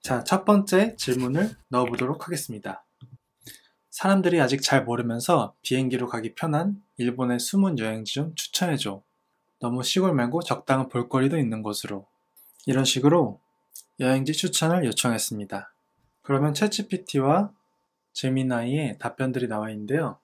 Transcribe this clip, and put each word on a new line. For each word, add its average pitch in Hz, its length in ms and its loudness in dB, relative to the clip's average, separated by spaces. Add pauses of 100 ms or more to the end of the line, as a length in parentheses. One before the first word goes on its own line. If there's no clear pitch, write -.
자, 120 200 -2
첫 190 220 0
번째 202 520 4
질문을 131 540 0 (180)
넣어보도록 127 580 -2
하겠습니다. 117 580 -10 (1040)
"사람들이 185 480 4
아직 135 220 4
잘 135 240 2
모르면서 117 800 0
비행기로 127 460 0
가기 113 260 -8
편한 165 480 -2 (160)
일본의 123 400 0
숨은 190 400 0
여행지 110 340 -4
좀 156 220 -4
추천해줘. 113 680 -2 (580)
너무 127 220 -4
시골 185 300 2
말고 131 300 0
적당한 131 480 -2
볼거리도 127 480 0
있는 110 240 -2
곳으로." 104 440 -8 (600)
이런 135 180 2
식으로 135 560 4 (600)
여행지 135 340 2
추천을 170 500 0
요청했습니다. 107 880 -2 (500)
그러면 143 300 2
챗지피티와 185 1000 0 (600)
제미나이의 131 840 -2
답변들이 127 500 -4
나와 107 220 -4
있는데요. 110 540 -4